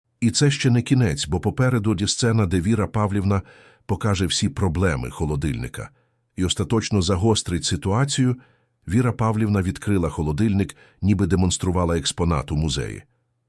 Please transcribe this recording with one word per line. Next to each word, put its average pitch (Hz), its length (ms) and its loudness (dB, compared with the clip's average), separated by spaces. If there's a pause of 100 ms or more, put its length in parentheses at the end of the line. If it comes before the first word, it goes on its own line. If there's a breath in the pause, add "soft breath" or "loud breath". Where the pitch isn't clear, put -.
(200)
І 117 120 2
це 143 200 2
ще 143 180 0
не 120 120 4
кінець, 117 460 0
бо 90 120 -2
попереду 110 600 0
є 101 80 -2
сцена, 113 380 0
де 90 160 0
Віра 104 260 0
Павлівна 101 540 0 (440 loud breath)
покаже 98 400 0
всі 98 240 0
проблеми 78 600 0
холодильника 71 800 -4 (460)
і 92 100 -2
остаточно 101 560 0
загострить 90 640 0
ситуацію. 123 720 0 (520 loud breath)
Віра 120 240 0
Павлівна 107 500 0
відкрила 92 480 -2
холодильник, 95 640 0 (260 soft breath)
ніби 98 260 2
демонструвала 87 680 2
експонат 82 540 -2
у 78 40 0
музеї. 64 480 -4 (460)